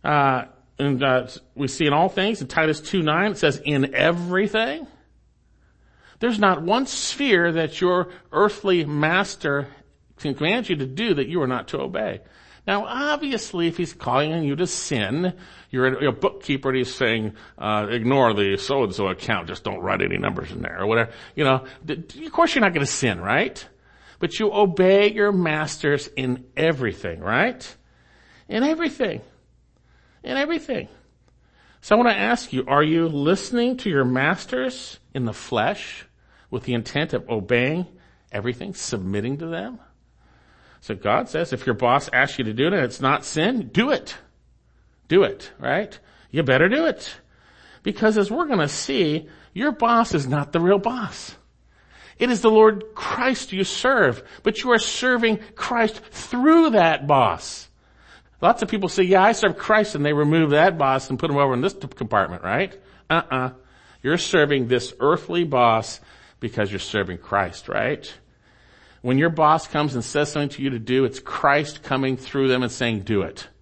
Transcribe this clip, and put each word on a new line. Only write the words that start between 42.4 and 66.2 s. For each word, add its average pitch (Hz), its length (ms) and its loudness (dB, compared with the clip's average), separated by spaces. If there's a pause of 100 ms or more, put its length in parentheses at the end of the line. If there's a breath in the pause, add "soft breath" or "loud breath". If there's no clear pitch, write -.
to 110 80 -4
do 123 140 0
it 156 60 2
and 185 100 0
it's 120 180 -4
not 135 240 0
sin, 170 480 -2
do 240 180 2
it. - 260 -4 (920)
Do 185 160 6
it, - 380 -4
right? 147 360 -2 (360 soft breath)
You 151 100 0
better 147 260 4
do 302 180 2
it. - 280 -6 (680 soft breath)
Because 220 340 2
as 202 100 2
we're 311 180 -2
gonna 185 220 0
see, 160 600 -2 (240 loud breath)
your 269 180 -2
boss 233 420 2
is 143 140 0
not 143 260 -2
the 165 80 2
real 190 180 4
boss. 226 580 -6 (840 soft breath)
It 247 120 0
is 226 100 0
the 233 100 6
Lord 220 460 6
Christ - 560 -4
you 190 100 -2
serve, 202 640 2 (180 loud breath)
but - 220 -2
you 247 80 4
are 226 60 6
serving 226 600 0 (160 loud breath)
Christ 226 460 -2 (100)
through 311 600 4
that 165 360 4
boss. 127 600 2 (760 soft breath)
Lots 233 200 4
of 208 60 -6
people 196 220 -2
say, 190 120 2
"Yeah, 185 200 6
I 220 100 6
serve 220 240 0
Christ," 214 380 0
and 147 100 0
they 147 80 2
remove 151 380 4
that 160 260 4
boss 135 320 0
and 127 100 -4
put 160 120 -2
him 143 80 0
over 139 160 2
in 123 80 -2
this 196 100 -2
compartment, 101 720 -2
right? 131 360 -2 (300 soft breath)
Uh-uh. 131 420 -2 (520 soft breath)
You're 151 160 0
serving 143 500 2
this 120 320 0
earthly 170 440 0
boss 120 560 2 (380 soft breath)